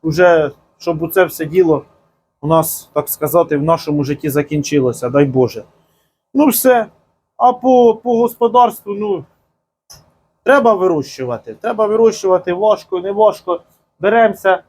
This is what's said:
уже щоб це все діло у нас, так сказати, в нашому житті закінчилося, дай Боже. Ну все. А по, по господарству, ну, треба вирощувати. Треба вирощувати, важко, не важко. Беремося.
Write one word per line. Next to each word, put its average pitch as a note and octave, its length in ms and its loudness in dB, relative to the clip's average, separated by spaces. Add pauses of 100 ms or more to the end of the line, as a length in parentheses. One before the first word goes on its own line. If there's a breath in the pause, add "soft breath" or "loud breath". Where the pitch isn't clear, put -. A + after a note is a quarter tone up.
уже D#3+ 500 2 (260)
щоб E3 360 -6
це F#3 120 2
все D#3+ 200 -10
діло D#3+ 400 0 (560)
у C#3+ 60 -8
нас, D#3+ 460 -2
так D3 160 -4
сказати, D#3 480 -2
в C#3+ 60 -2
нашому D#3 400 -2
житті C#3+ 260 -6
закінчилося, C#3+ 800 -2
дай C#3+ 160 2
Боже. B2+ 380 -2 (720)
Ну C#4+ 140 2
все. A#3+ 380 2 (520)
А B3 160 2
по, B3 420 4
по A#3 220 -4
господарству, A#3 760 0
ну, G3+ 320 -6 (1160)
треба A#3 300 2
вирощувати. C3+ 880 -4
Треба A3 260 -2
вирощувати, G#3 680 0
важко, F#3+ 460 -2
не F#3+ 120 -8
важко. G3+ 500 -2 (380)
Беремося. G3 680 0